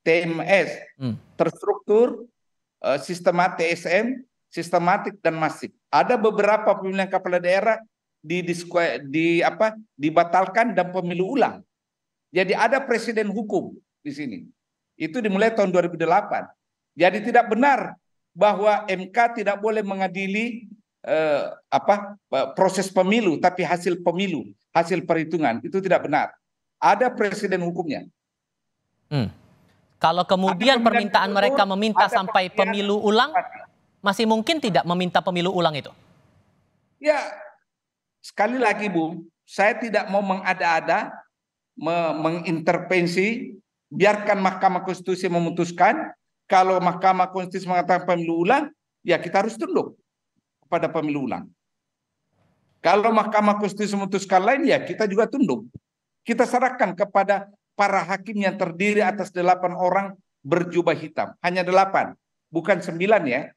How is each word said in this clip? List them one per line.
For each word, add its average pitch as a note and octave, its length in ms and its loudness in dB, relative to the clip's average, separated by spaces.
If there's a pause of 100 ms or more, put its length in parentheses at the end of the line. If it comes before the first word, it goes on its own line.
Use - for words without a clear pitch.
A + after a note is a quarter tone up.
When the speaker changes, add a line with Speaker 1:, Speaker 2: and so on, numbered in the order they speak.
Speaker 1:
T E3+ 240 2
M E3 160 -4
S. F3 320 2 (240)
Speaker 2:
Hmm. A#2+ 240 -6 (160)
Speaker 1:
Terstruktur, G#3 880 0 (560)
eh, C3 160 0
sistema-, F3+ 560 0
T F#3 80 -6
S E3+ 240 -2
M, A3 400 0 (240)
sistematik F3+ 720 0
dan D#3+ 160 0
masif. D3+ 320 -4 (240)
Ada F#3 240 4
beberapa G#3 560 2
pemilihan F#3+ 320 -2
kepala F3+ 320 -2
daerah G3 400 2 (400)
di, F3 240 -4
diskue-, E3+ 640 -2
di E3 400 0
apa, E3+ 320 0 (160)
dibatalkan F#3 800 0
dan F3+ 160 0
pemilu F3+ 480 -4
ulang. A#2+ 240 0 (720)
Jadi F#3 240 0
ada A#3 240 2
presiden A3 480 -2
hukum G3+ 480 -4 (240)
di D3 80 -12
sini. C3+ 300 -10 (580)
Itu D#3+ 240 -6
dimulai G#3+ 320 2
tahun G#3 160 0
dua F3 160 2
ribu E3+ 80 -6
delapan. E3 560 0 (480)
Jadi F#3+ 320 2
tidak A3+ 240 4
benar A3+ 400 2 (400)
bahwa G3+ 560 4
M F#3 240 -6
K A#3 240 2
tidak G3+ 240 -2
boleh A3 240 -2
mengadili, G3 800 -4 (400)
eh, D3 480 0 (160)
apa, G3+ 480 0 (160)
eh, C3 240 0
proses F#3 320 2
pemilu, F#3+ 480 2
tapi F3+ 240 0
hasil F3 400 -2
pemilu, F3 480 -2 (240)
hasil E3+ 320 0
perhitungan. D#3 560 0
Itu F3 160 -6
tidak F3 320 0
benar. C3+ 240 0 (480)
Ada G#3 320 4
presiden F#3+ 480 -2
hukumnya. E3 480 -6 (1040)
Speaker 2:
Hmm. A#2+ 160 0 (680)
Kalau E3+ 320 2
kemudian F#3+ 480 2
Speaker 1:
Ada A#3 80 0
pemilihan - 0 -
Speaker 2:
permintaan G#3+ 480 2
Speaker 1:
gubernur, G3 80 4
Speaker 2:
mereka G#3 240 2
meminta G3+ 400 2
Speaker 1:
ada G3 160 -2
Speaker 2:
sampai F#3+ 320 0
Speaker 1:
pemilihan G3+ 320 0
Speaker 2:
pemilu G3+ 160 2
ulang, A3 320 2
Speaker 1:
bupati. - 720 -8
Speaker 2:
masih G3+ 240 2
mungkin A3 320 0
tidak F3+ 240 0
meminta F3 400 0
pemilu F3+ 240 0
ulang E3+ 240 0
itu? C#3 160 -10 (1120)
Speaker 1:
Ya, D4 160 2 (1040)
sekali A#3 400 -2
lagi, G#3 320 0
Bung, E3 320 -2 (160)
saya G#3 320 0
tidak G#3 400 -2
mau G3+ 80 2
mengada-ada, F#3 960 -2 (560)
me-, E3 400 -2
mengintervensi, E3+ 1400 -2 (320)
biarkan G3+ 480 2
Mahkamah F#3 480 0
Konstitusi F3+ 480 -4
memutuskan. F3 800 0 (320)
Kalau F#3 320 4
Mahkamah F3+ 560 2
Konstitusi F#3 320 -8
mengatakan F3 400 0
pemilu E3+ 400 0
ulang, C#4+ 240 2 (320)
ya E3 160 2
kita E3+ 240 0
harus A3 160 -4
tunduk - 400 -4 (640)
kepada D#3+ 320 -4
pemilu D3 320 -4
ulang. F#2+ 240 -8 (1400)
Kalau G3+ 240 4
Mahkamah G#3+ 480 2
Konstitusi G#3 400 -4
memutuskan F#3+ 480 0
lain, C4+ 240 2
ya D#3+ 80 4
kita F3+ 320 -4
juga G3+ 160 2
tunduk. F3 400 -2 (560)
Kita A#3 240 0
serahkan B3 480 0
kepada G3 560 0 (280)
para G3 260 2
hakim F#3+ 380 -6
yang F#3+ 160 0
terdiri F#3+ 420 0
atas F#3+ 300 -2
delapan F3+ 480 0
orang F#3+ 400 -2 (240)
berjubah E3+ 560 0
hitam. C#3 340 -6 (140)
Hanya F3+ 160 0
delapan, F3+ 560 2 (320)
bukan E3 320 -2
sembilan F#3 480 0
ya. B2+ 280 -4